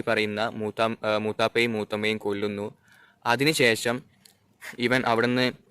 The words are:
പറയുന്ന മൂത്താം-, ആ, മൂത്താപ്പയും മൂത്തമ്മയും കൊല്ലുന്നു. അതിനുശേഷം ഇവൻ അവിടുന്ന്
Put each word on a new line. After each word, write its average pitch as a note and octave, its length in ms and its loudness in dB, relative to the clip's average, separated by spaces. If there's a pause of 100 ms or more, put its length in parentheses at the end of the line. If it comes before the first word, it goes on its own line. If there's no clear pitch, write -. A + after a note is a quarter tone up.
പറയുന്ന G#2+ 340 0 (200)
മൂത്താം-, A2+ 360 -2 (120)
ആ, - 20 2 (140)
മൂത്താപ്പയും A2+ 480 0
മൂത്തമ്മയും G#2+ 460 -2
കൊല്ലുന്നു. G#2 460 -4 (600)
അതിനുശേഷം A#2+ 720 2 (840)
ഇവൻ A#2+ 220 2 (100)
അവിടുന്ന് B2 340 2 (260)